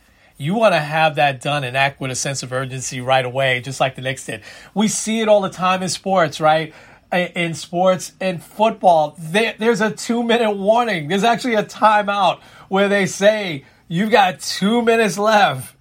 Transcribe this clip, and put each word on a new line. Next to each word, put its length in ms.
You 160
wanna 260
have 360
that 260
done 240
and 100
act 240
with 120
a 40
sense 280
of 100
urgency 480
right 240
away, 340
just 200
like 160
the 60
Knicks 240
did. 160
We 140
see 320
it 80
all 140
the 80
time 340
in 60
sports, 500
right? 340
I-, 140
in 200
sports 680
and 200
football, 800
there, 380
there's 240
a 100
two-minute 600
warning. 580
There's 160
actually 300
a 80
timeout 760
where 180
they 180
say, 600
"You've 220
got 280
two 420
minutes 360
left." 640